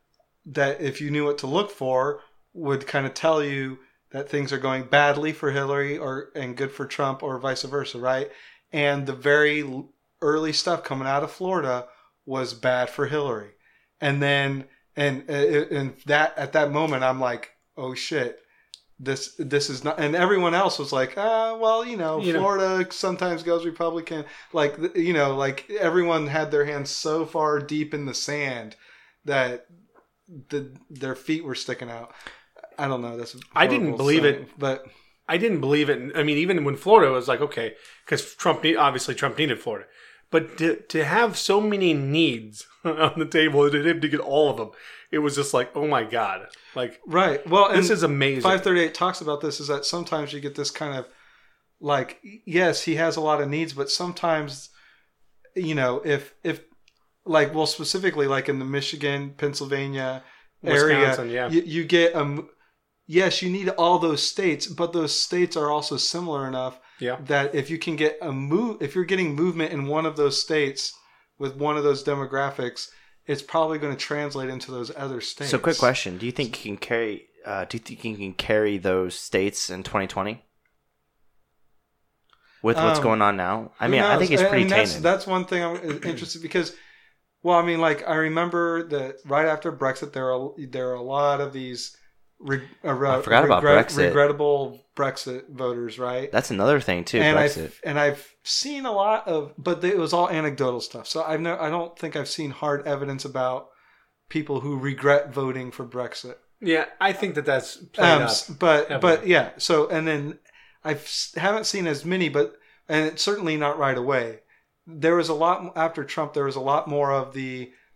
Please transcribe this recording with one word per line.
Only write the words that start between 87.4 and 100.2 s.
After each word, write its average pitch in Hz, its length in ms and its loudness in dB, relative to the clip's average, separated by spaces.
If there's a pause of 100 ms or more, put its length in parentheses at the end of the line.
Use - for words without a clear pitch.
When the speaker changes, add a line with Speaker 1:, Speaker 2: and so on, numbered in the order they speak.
Speaker 1:
well, 175 160 6
I 170 60 4
mean, 170 160 0
like, 156 280 2
I 160 60 0
remember 165 760 0
that 139 360 -4
right 143 220 2
after 156 260 -2
Brexit, 135 400 -4
there 131 200 -2
are, 131 260 -4
there 127 320 -6
are 123 40 -4
a 123 80 -8
lot 139 380 0
of 139 120 -6
these 127 440 -10 (420)
re-, 135 240 -4 (220)
uh, 143 80 -2
re-, 135 160 0
Speaker 3:
I 131 140 2
forgot 117 220 6
about 107 180 6
Speaker 1:
regret-, 143 260 8
Speaker 3:
Brexit. 92 200 2
Speaker 1:
regrettable 143 720 2 (160)
Brexit 131 540 -6
voters, 120 480 -4
right? 127 320 -6
Speaker 3:
That's - 200 0
another 123 300 4
thing 87 240 -2
too, 120 160 0
Speaker 1:
And 151 180 6
Speaker 3:
Brexit. 143 260 0
Speaker 1:
I've, - 200 -14
and 147 140 -2
I've 147 360 0 (100)
seen 277 420 -4
a 233 60 -2
lot 214 340 0
of, 156 320 -4
but 170 260 -2
it 190 120 2
was 160 160 0
all 175 160 2